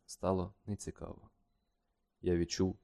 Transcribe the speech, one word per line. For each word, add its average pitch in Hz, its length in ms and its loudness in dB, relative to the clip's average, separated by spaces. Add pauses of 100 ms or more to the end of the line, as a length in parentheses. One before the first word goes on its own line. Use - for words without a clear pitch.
стало 92 480 0 (120)
нецікаво». - 640 -8 (920)
Я 90 160 4
відчув, 87 480 2